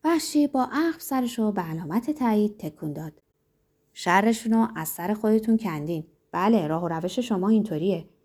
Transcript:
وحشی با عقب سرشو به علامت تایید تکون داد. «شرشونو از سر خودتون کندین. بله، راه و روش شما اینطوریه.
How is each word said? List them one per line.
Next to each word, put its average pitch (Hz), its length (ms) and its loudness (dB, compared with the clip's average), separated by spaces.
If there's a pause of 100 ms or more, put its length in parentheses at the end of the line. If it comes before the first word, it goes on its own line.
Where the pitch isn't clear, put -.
وحشی 302 420 2
با 277 160 0 (100)
عقب 320 260 0
سرشو 240 540 -2
به 190 100 -4
علامت 165 480 -4
تایید 214 480 0
تکون 151 340 -8
داد. 151 300 -12 (720)
«شرشونو 220 840 2
از 160 120 -6
سر 180 260 -4
خودتون 220 440 2
کندین. 160 460 -4 (280)
بله، 190 340 4
راه 165 180 -2
و 170 40 -2
روش 170 300 -4
شما 208 300 0
اینطوریه. 190 560 0 (200)